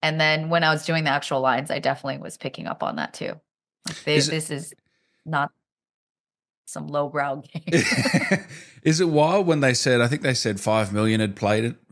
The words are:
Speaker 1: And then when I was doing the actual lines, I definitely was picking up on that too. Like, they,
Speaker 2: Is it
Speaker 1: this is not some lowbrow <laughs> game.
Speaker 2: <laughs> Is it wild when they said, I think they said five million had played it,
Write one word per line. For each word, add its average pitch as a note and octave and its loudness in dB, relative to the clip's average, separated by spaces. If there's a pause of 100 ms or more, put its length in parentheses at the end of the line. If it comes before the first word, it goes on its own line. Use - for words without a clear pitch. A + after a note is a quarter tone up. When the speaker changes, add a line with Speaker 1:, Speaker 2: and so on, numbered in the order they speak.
Speaker 1:
And D#3 0
then D#3 2
when E3 4
I D#3 6
was D3+ 0
doing D#3+ 0
the D3 2
actual C#3 0
lines, C3 0
I - -2
definitely C3+ -4
was - -14
picking - -10
up - -6
on - -4
that - -8
too. - -8 (540)
Like, - -12
they, D3+ 2
Speaker 2:
Is C#3+ 4
it D3+ -6
Speaker 1:
this D#3+ -4
is C#3 -10 (520)
not C#3+ -2 (1160)
some D3+ -12
lowbrow C#3+ -4
<laughs> - -20
game. D#3+ 0
Speaker 2:
<laughs> - -2
Is D#3+ 2
it F3 2
wild E3 4
when D#3+ 4
they C3 4
said, B2 4
I A#2+ 4
think D3 -2
they C3 0
said G#2+ -2
five G#2+ 0
million A2 2
had G2+ -2
played G#2+ 2
it, A#2 -6 (160)